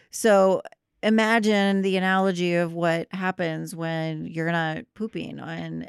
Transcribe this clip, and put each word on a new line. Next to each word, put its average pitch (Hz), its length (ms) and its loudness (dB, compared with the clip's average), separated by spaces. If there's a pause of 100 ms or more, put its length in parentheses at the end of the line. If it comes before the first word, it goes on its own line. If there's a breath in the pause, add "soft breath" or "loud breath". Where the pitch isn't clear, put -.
(120)
so 190 500 4 (420)
imagine 214 800 4
the 190 160 0
analogy 185 580 2
of 170 180 0
what 165 380 0
happens 170 640 -6
when 160 500 -6
you're 165 260 -4
not 160 420 -4
pooping 165 460 -10
on 165 500 -10